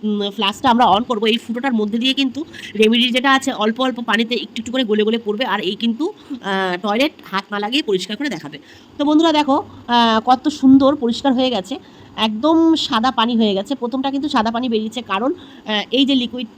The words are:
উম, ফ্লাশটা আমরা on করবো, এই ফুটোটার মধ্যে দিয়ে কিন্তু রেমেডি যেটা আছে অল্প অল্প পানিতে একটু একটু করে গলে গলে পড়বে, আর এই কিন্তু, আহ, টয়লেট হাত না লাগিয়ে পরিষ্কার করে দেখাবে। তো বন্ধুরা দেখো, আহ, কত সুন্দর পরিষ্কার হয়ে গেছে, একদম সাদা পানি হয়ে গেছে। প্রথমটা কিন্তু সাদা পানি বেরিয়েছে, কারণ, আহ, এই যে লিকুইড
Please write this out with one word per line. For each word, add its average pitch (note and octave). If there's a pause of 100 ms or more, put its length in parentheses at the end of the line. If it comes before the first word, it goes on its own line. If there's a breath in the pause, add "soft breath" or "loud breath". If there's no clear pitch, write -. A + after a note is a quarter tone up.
উম, G#3
ফ্লাশটা G#3
আমরা A#3+
on G3
করবো, A3+
এই A3+
ফুটোটার A#3+
মধ্যে G#3+
দিয়ে B3+
কিন্তু C4+ (340 loud breath)
রেমেডি A#3
যেটা C4
আছে C4+
অল্প A3
অল্প B3+
পানিতে A#3
একটু -
একটু A3+
করে C4
গলে G#3+
গলে A3
পড়বে, G#3
আর G#3
এই G3+
কিন্তু, A#3 (180 loud breath)
আহ, F#3+
টয়লেট A3 (120)
হাত G3
না G#3
লাগিয়ে A#3
পরিষ্কার G3+
করে D4
দেখাবে। D3+ (400 loud breath)
তো D4
বন্ধুরা D#4
দেখো, D4
আহ, A#3
কত B3+
সুন্দর C4+
পরিষ্কার A#3+
হয়ে C4
গেছে, G3+ (380 loud breath)
একদম D4+
সাদা B3+
পানি A#3
হয়ে G#3+
গেছে। G3+
প্রথমটা C4
কিন্তু C#4
সাদা A#3
পানি A#3+
বেরিয়েছে, A3
কারণ, A3
আহ, -
এই C4
যে C#4
লিকুইড B3 (120)